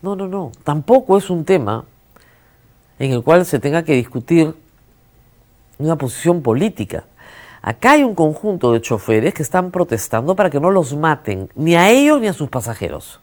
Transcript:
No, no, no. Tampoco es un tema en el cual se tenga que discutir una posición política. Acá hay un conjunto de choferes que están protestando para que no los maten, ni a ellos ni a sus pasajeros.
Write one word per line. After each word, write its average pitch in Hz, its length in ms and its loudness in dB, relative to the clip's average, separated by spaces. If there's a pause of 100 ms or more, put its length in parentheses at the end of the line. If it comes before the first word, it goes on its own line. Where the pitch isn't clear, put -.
No, 196 160 -6
no, 190 100 -8
no. 185 240 -8 (140)
Tampoco 190 540 2
es 196 100 -4
un 170 160 -2
tema 117 400 0 (1120)
en 135 140 -2
el 120 100 -2
cual 170 220 4
se 147 140 -2
tenga 147 240 -2
que 156 100 -2
discutir 151 640 0 (1200)
una 156 200 0
posición 156 440 0
política. 120 640 -2 (560)
Acá 220 300 0
hay 294 120 6
un 226 120 0
conjunto 160 580 0
de 117 80 2
choferes 113 540 -2
que - 80 -6
están 180 280 -2
protestando 147 640 -2
para 190 140 0
que 147 100 -2
no 165 120 0
los 151 260 0
maten, 139 580 -2
ni 160 220 2
a 180 140 6
ellos 285 280 4
ni 220 100 -2
a 185 40 -2
sus 143 160 -6
pasajeros. - 760 -8